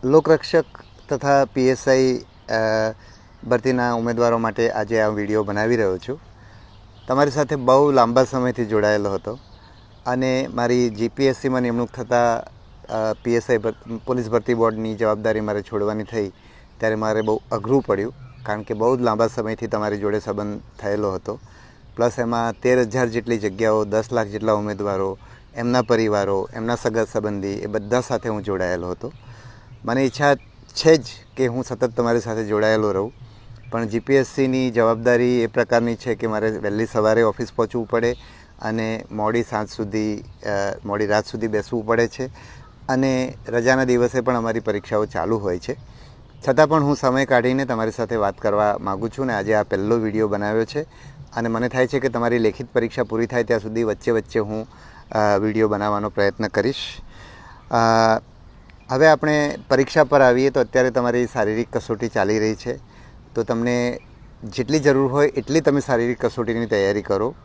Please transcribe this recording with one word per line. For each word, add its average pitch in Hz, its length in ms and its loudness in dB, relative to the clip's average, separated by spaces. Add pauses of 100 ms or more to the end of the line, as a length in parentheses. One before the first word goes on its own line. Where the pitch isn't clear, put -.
લોકરક્ષક 156 600 4 (440)
તથા 139 360 2
પી 131 180 -2
એસ 127 260 2
આઈ, 131 360 2 (240)
અ, 113 60 -2 (960)
ભરતીના 123 440 2
ઉમેદવારો 117 460 0
માટે 113 320 0
આજે 110 300 -2
આ 107 80 2
વીડિયો 104 360 -2
બનાવી 107 320 0
રહ્યો 95 220 0
છું. 139 220 -10 (880)
તમારી 139 220 2
સાથે 143 260 -2
બહુ 135 340 4
લાંબા 127 340 4
સમયથી 123 400 -2
જોડાયેલો 104 480 2
હતો 104 260 -6 (680)
અને 131 480 -2
મારી 123 360 2
જી 107 180 -4
પી - 160 -2
એસ 131 120 2
સીમાં 131 240 -2
નિમણૂક 120 280 -2
થતાં, 120 540 0 (460)
અ, 110 240 -2 (100)
પી 117 120 0
એસ 117 160 2
આઈ 117 80 4
ભર-, 113 480 -6
પોલીસ 123 220 -2
ભરતી 117 260 0
બોર્ડની 110 400 0
જવાબદારી 107 460 0
મારે 104 220 -4
છોડવાની 107 420 -4
થઈ, 104 280 -4 (460)
ત્યારે 110 160 0
મારે 110 280 0
બહુ 107 180 0 (120)
અઘરું 110 300 0
પડ્યું, 104 320 -2 (280)
કારણ 107 200 -6
કે 110 120 -6
બહુ 117 220 2
જ 123 40 -4
લાંબા 113 260 2
સમયથી 110 400 -6
તમારી 107 320 -2
જોડે 104 220 -2
સંબંધ 104 400 -6 (200)
થયેલો 104 320 -2
હતો. 98 280 -8 (560)
પ્લસ 117 220 0
એમાં 117 420 -2
તેર 127 200 4
હજાર 120 280 0
જેટલી 113 300 -2
જગ્યાઓ, 107 460 0
દસ 107 280 0
લાખ 113 140 0
જેટલા 107 260 -2
ઉમેદવારો, 101 680 -2 (360)
એમના 120 280 0
પરિવારો, 104 720 0
એમના 113 220 -4
સગા 113 280 -2
સંબંધી, 104 440 -4
એ 101 180 -6
બધા 107 340 -2
સાથે 120 280 -4
હું 107 140 -4
જોડાયેલો 90 480 -4
હતો. 117 220 -10 (720)
મને 127 200 0
ઈચ્છા 143 300 2 (400)
છે 160 220 6
જ 147 80 -2 (320)
કે 131 100 0
હું 123 180 -2
સતત 123 260 -2
તમારી 117 300 0
સાથે 113 240 -6
જોડાયેલો 107 480 2
રહું, 101 200 -2 (580)
પણ 113 160 -4
જી 110 120 -4
પી 139 160 0
એસ 135 200 4
સીની 131 360 0
જવાબદારી 117 680 2
એ 113 60 0
પ્રકારની 117 480 0
છે 117 200 -4
કે 110 120 -6
મારે 110 240 -2
વહેલી 104 420 -2
સવારે 110 300 4
ઓફિસ 110 340 0
પહોંચવું 113 300 -2
પડે 117 300 -2 (460)
અને 110 500 -4
મોડી 107 300 -2
સાંજ 107 260 -4
સુધી, 107 520 -4
અ, - 260 -16 (380)
મોડી 104 220 -2
રાત 104 200 2
સુધી 113 200 -6
બેસવું 107 400 -4
પડે 117 220 4
છે - 180 -8 (640)
અને 131 460 0 (140)
રજાના 123 360 2
દિવસે 123 360 2
પણ 123 160 0
અમારી 113 240 -2
પરીક્ષાઓ 107 440 -2
ચાલુ 101 340 -2
હોય 92 200 -2
છે. - 180 -8 (720)
છતાં 147 200 4
પણ 156 140 4
હું 143 140 2
સમય 135 280 2
કાઢીને 127 400 2
તમારી 113 260 -2
સાથે 113 260 -4
વાત 101 220 -2
કરવા 104 420 0
માગું 101 300 -4
છું 135 160 -6
ને 120 80 -2
આજે 101 200 0
આ 107 80 2
પહેલો 104 340 0
વીડિયો 110 320 0
બનાવ્યો 104 360 -2
છે 147 180 -8 (540)
અને 117 120 -2
મને 113 200 -2
થાય 127 180 2
છે 135 140 -2
કે 131 80 -2
તમારી 117 300 0
લેખિત 113 340 0
પરીક્ષા 117 300 -2
પૂરી 113 240 -2
થાય 120 180 -2
ત્યાં 113 160 0
સુધી 110 220 -4
વચ્ચે 107 280 -2
વચ્ચે 113 300 -2
હું, 107 260 -6 (460)
અ, 104 240 4
વીડિયો 107 320 2
બનાવવાનો 104 400 -2
પ્રયત્ન 101 380 0
કરીશ. 113 300 0 (960)
અ, 120 60 0 (1120)
હવે 131 160 4
આપણે 151 520 4 (100)
પરીક્ષા 135 360 4
પર 135 160 4
આવીએ 131 300 6
તો 131 100 0
અત્યારે 127 300 2
તમારી 123 360 0
શારીરિક 110 500 -2
કસોટી 113 320 -4
ચાલી 104 300 2
રહી 110 160 0
છે, 120 220 -8 (580)
તો 117 80 -2
તમને 120 560 -2 (460)
જેટલી 123 340 -2
જરૂર 135 340 4
હોય 147 160 4
એટલી 143 320 0
તમે 143 200 2
શારીરિક 120 460 0
કસોટીની 117 400 -2
તૈયારી 101 360 0
કરો 104 320 -2 (100)